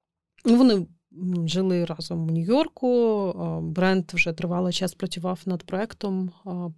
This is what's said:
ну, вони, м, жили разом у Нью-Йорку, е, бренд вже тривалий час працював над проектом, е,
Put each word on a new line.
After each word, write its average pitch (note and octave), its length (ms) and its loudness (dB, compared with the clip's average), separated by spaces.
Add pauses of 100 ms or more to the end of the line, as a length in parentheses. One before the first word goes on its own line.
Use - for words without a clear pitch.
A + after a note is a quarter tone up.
(460)
ну, A#3+ 120 6
вони, A3 300 6 (260)
м, F3 340 -2
жили F3+ 380 0
разом D#3+ 440 -4
у - 20 0
Нью-Йорку, A3+ 1000 2
е, E3 320 -4
бренд F3+ 520 2
вже E3+ 200 -2
тривалий F3 400 -2
час F#3 200 -2
працював F3+ 520 -6
над F3+ 180 -4
проектом, F#3+ 680 -4 (160)
е, F3 300 -6